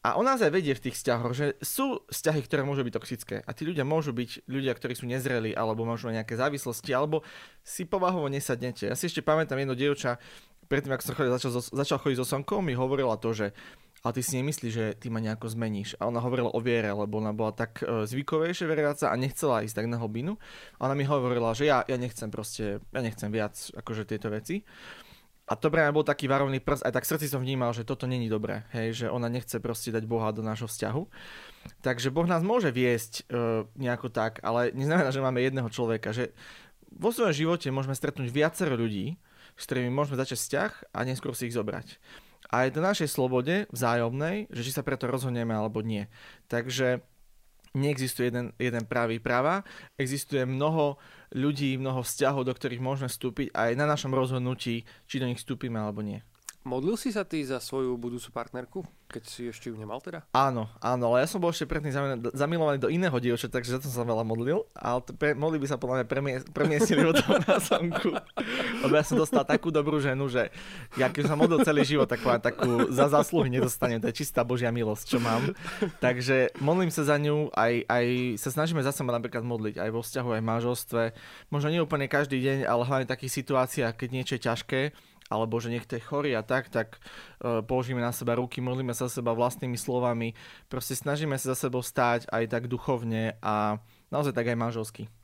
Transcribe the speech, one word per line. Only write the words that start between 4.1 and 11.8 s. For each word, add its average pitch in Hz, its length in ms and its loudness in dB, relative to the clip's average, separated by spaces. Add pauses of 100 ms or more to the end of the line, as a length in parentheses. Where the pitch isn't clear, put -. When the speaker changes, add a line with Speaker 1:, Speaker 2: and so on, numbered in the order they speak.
Speaker 1:
byť - 320 -6
ľudia, 131 240 0
ktorí 120 240 -4
sú - 80 -12
nezrelí, 123 480 0
alebo 110 320 0
môžu 117 240 -4
mať 113 160 -2
nejaké 113 160 -6
závislosti, 135 560 -2
alebo 151 240 2 (400)
si - 240 -8
povahovo 180 480 2
nesadnete. 123 560 -2
Ja 123 80 0
si 165 160 -2
ešte - 80 -4
pamätám 151 400 2
jedno 135 160 0
dievča, 139 400 0 (560)
predtým, 135 240 0
ako - 80 -6
som - 140 -4
chodil, 127 180 4
začal 123 160 -2
so-, 120 220 -4
začal 139 260 0